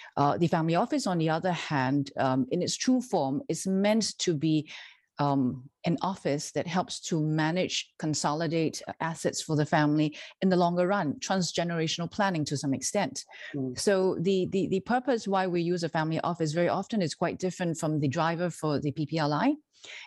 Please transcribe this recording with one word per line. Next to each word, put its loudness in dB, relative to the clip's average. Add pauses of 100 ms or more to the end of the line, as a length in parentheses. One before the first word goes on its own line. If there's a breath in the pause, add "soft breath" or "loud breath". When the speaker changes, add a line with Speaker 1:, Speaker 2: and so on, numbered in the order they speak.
(160 loud breath)
Speaker 1:
Uh, 4
the 4
family 2
office, 0
on 0
the 2
other 0
hand, 0
um, 2
in 0
its -2
true 2
form, 0
is -4
meant 2
to 2
be, 0 (480 loud breath)
um, 2 (160)
an 2
office -2
that -4
helps -2
to -2
manage, 0
consolidate -2 (160)
assets -4
for -2
the 2
family 2 (260 loud breath)
in 4
the 4
longer 4
run, 0
transgenerational -2
planning 0
to -2
some -2
extent. -2 (300 loud breath)
Speaker 2:
Mm. -6
Speaker 1:
So 2
the, 2
the, 0
the 0
purpose 0
why 2
we 0
use 0
a 0
family 0
office 0
very 2
often 0
is -2
quite -2
different -2
from 0
the 2
driver 0
for -2
the -2
P -4
P -4
L 0
I. 2 (520 loud breath)